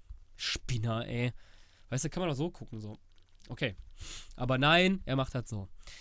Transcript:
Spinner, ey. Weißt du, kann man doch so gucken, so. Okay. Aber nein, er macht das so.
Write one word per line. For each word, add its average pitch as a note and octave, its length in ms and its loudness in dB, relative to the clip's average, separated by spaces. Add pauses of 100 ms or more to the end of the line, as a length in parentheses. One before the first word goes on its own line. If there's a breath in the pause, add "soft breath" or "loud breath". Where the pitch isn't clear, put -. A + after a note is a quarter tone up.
(360)
Spinner, A#2 680 0
ey. A#2+ 260 0 (560 soft breath)
Weißt C3 160 0
du, D3+ 60 0
kann - 100 -2
man F3+ 80 2
doch D3 80 2
so D#3 140 0
gucken, A2+ 300 -10
so. G#2+ 180 -10 (500)
Okay. B2 280 -2 (600 loud breath)
Aber B2 220 2
nein, F3 460 6
er C3+ 120 0
macht C3 180 0
das B2 140 -2
so. G2 200 -6 (320 loud breath)